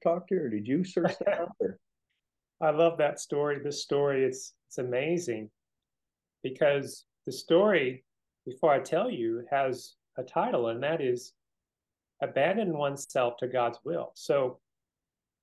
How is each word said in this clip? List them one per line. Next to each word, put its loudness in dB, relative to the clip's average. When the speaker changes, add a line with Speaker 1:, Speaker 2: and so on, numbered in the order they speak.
Speaker 1:
talk 0
to -2
you, 0
or -4
did -4
you 2
search -2
them 0
out, -4
or? -4
Speaker 2:
<laughs> -20
I 4
love 4
that 0
story. -2
This -6
story, 2
it's, -4
it's -12
amazing -2
because 0
the -8
story, 4
before 2
I 4
tell 0
you, -2
has -2
a -6
title, 0
and -4
that -2
is -2
Abandon 0
Oneself -2
to -6
God's 0
Will. -6
So 0